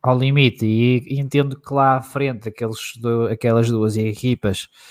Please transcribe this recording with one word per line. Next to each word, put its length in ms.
ao 160
limite. 480
E, 480
e 60
entendo 380
que 140
lá 240
à 60
frente 460
aqueles 480
do-, 320
aquelas 400
duas 280
equipas, 720